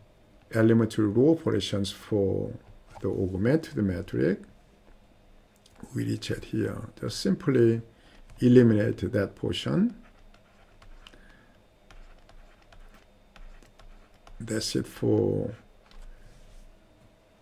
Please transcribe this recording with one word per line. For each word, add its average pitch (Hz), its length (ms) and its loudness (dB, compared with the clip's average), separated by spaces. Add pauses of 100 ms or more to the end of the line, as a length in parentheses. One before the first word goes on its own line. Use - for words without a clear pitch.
(540)
elementary 113 540 4
row 120 240 4
operations 104 600 -2
for 98 640 -2 (480)
the 98 80 -2
augmented 98 680 -2
matrix, 117 680 -2 (1500)
we 117 120 -4
reach 110 260 -6
it - 140 -8
here. 107 440 -6 (100)
Just - 200 -8
simply 123 640 2 (580)
eliminate 113 720 6
that 101 240 0
portion. 147 600 -2 (4000)
That's 113 360 -4
it 127 120 -2
for 104 680 -2 (1900)